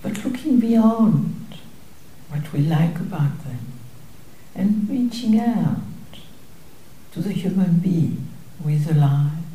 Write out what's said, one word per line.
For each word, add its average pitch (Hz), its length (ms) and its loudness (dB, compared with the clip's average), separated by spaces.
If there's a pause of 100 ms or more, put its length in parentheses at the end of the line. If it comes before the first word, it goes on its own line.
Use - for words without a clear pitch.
but - 240 -6
looking 254 340 4
beyond 226 920 4 (760)
what 147 220 -6
we 143 100 2
like 160 340 2
about - 500 -2
them 120 140 -8 (960)
and 208 340 2
reaching 240 500 2
out 226 380 2 (1300)
to 170 100 -6
the 190 120 -2
human 180 440 2
being 170 500 2 (360)
who 147 60 0
is 151 200 2
alive 147 440 4 (200)